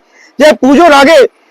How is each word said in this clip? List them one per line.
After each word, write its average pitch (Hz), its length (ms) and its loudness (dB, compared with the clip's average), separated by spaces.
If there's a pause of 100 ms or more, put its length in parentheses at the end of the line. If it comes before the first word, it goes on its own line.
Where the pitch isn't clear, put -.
(380)
যে 294 140 2
পুজোর 294 400 0
আগে 277 340 0 (240)